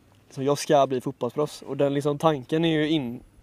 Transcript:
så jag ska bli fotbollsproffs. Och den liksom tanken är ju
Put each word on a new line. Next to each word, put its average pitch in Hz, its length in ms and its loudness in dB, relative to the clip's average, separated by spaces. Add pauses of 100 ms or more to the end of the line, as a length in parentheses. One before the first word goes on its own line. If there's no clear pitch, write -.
(300)
så 135 140 -10
jag 143 140 2
ska 139 300 4
bli 127 140 -4
fotbollsproffs. 139 600 -6
Och 135 160 -10
den 143 160 2
liksom 143 240 -2
tanken 160 480 0
är 160 140 2
ju 151 100 0 (540)